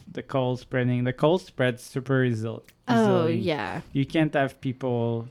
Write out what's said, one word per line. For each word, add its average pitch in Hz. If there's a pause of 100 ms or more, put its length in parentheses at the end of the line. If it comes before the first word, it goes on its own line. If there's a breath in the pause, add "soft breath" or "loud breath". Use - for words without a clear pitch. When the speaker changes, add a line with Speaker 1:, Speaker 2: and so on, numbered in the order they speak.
(120)
Speaker 1:
the 123
cold 127
spreading. 123
The 123
cold 170
spreads 123
super 131
easily. 113 (240)
Speaker 2:
Oh, 208
Speaker 1:
easily. 170
Speaker 2:
yeah. 143 (100)
Speaker 1:
You 139
can't 156
have 139
people 120